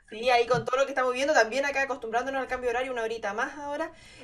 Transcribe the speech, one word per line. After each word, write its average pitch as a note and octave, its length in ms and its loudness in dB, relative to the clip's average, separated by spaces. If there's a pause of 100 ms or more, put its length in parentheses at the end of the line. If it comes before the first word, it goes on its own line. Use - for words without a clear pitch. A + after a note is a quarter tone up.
(100)
Sí, A3 180 -4
ahí A#3+ 180 6
con A3+ 200 2
todo B3 100 0
lo C4+ 80 4
que C4+ 60 -4
estamos B3+ 240 0
viendo, C#4 180 2
también B3 320 4
acá C4+ 200 0
acostumbrándonos C4 580 -2
al B3 40 -6
cambio B3 220 -4
de A#3 80 0
horario, C4 160 -2
una A#3+ 100 -4
horita A3 300 -4
más C4+ 240 -4
ahora. D4 360 -6 (320)